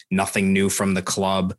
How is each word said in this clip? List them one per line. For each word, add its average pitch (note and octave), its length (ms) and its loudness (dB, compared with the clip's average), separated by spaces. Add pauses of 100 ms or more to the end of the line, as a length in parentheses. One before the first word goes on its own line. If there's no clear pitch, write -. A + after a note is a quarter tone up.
(100)
nothing F#2+ 420 0
new G2 180 2
from G2 240 0
the F#2 80 -2
club. F#2+ 560 -2